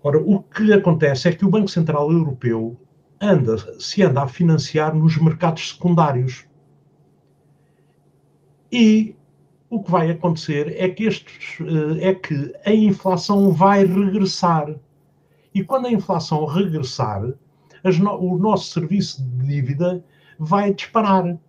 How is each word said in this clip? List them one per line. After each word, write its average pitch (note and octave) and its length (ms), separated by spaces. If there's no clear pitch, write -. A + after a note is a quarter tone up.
Ora, C#3+ 160
o F#3+ 240
que G#3+ 300
acontece D#3+ 560
é E3 60
que F3+ 120
o F#3 40
Banco G3+ 180
Central D#3 440
Europeu A#2+ 680
anda, C3+ 380
se - 220
anda C#3 220
a C3+ 40
financiar D#3 680
nos D#3+ 220
mercados D#3+ 540
secundários. C#3+ 760
E A3 440
o A3+ 140
que E3+ 80
vai E3 180
acontecer D#3+ 680
é F#3 80
que F#3 160
estes, - 560
eh, D#3+ 480
é F#3+ 80
que C#3+ 380
a G3+ 60
inflação G3 800
vai G3 320
regressar. F#3 880
E F#3+ 120
quando B3+ 220
a A#3+ 40
inflação D#3+ 540
regressar, C3+ 880
as F3+ 160
no-, G3 220
o F3+ 160
nosso G3+ 340
serviço E3+ 500
de B2+ 260
dívida C#3+ 540
vai G3 340
disparar. F#3+ 640